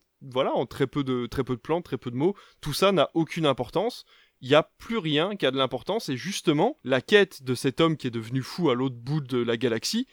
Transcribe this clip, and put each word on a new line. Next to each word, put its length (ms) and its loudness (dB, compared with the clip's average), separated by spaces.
voilà, 320 -2
en 100 0
très 220 -2
peu 180 -2
de, 220 -2
très 180 -4
peu 100 -4
de 60 -8
plans, 220 -4
très 160 -8
peu 120 -12
de 60 -8
mots. 180 0
Tout 100 -6
ça 200 4
n'a 200 4
aucune 320 -2
importance. 640 -2
Il 60 -8
y 60 4
a 80 8
plus 360 -6
rien 380 0
qui 100 0
a 40 2
de 60 0
l'importance, 540 -2
et 60 -4
justement, 680 0
la 160 2
quête 420 4
de 120 -2
cet 260 0
homme 160 4
qui 100 -6
est 40 -4
devenu 320 -4
fou 280 -2
à 40 4
l'autre 220 -2
bout 260 -4
de 160 -2
la 180 0
galaxie, 560 -2